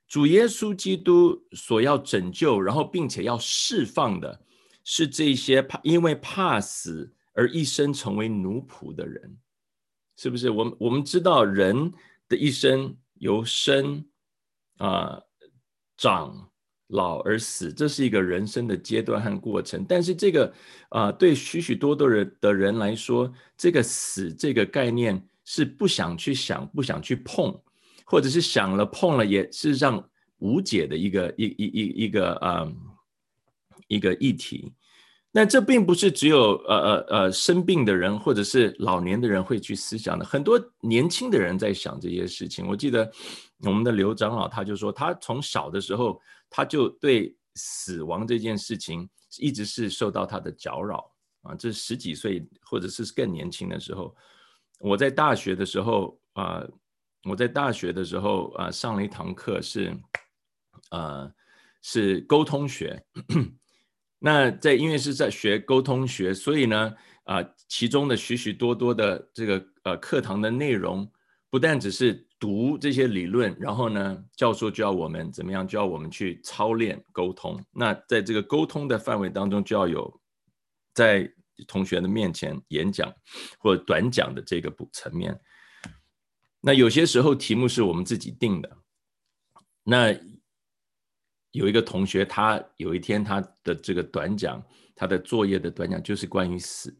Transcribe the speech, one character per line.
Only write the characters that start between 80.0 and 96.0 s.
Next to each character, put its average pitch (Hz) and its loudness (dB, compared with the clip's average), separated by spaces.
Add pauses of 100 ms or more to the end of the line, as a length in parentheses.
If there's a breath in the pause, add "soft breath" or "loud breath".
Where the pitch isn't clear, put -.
在 107 4 (360)
同 95 -2
学 90 0
的 92 -2
面 101 -2
前 73 -8 (100)
演 80 -2
讲 - -4 (460 loud breath)
或 98 4
者 - -6
短 87 2
讲 65 -2
的 67 -10
这 85 -4
个 - -6
部-， - -14
层 - -12
面。 90 -6 (1200 loud breath)
那 139 4
有 127 10
些 156 6
时 127 4
候 143 6
题 131 -2
目 123 2
是 120 2
我 90 2
们 87 -2
自 110 -4
己 - -10
定 101 -2
的。 - -14 (1080)
那 110 4 (1300)
有 101 0
一 - 0
个 113 4
同 95 -2
学， 95 0
他 107 0 (140)
有 85 -6
一 90 -2
天 104 -2
他 98 -2 (240)
的 85 -2
这 87 -6
个 85 -2
短 80 -4
讲， 78 -6 (320 soft breath)
他 95 -6
的 92 2
作 107 0
业 95 0
的 85 -4
短 87 -6
讲 85 -4